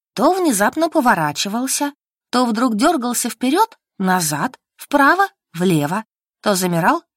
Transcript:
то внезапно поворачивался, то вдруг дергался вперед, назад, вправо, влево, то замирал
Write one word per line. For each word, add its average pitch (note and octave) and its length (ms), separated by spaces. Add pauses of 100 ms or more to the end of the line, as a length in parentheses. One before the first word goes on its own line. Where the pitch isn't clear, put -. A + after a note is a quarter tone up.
(140)
то D4 200
внезапно D#4+ 560
поворачивался, A#3+ 1040 (380)
то B3 140
вдруг A#3 300
дергался A#3+ 540
вперед, D#4+ 480 (220)
назад, F3+ 580 (180)
вправо, D#4 520 (260)
влево, E3+ 500 (380)
то G#3 140
замирал F#3 480 (140)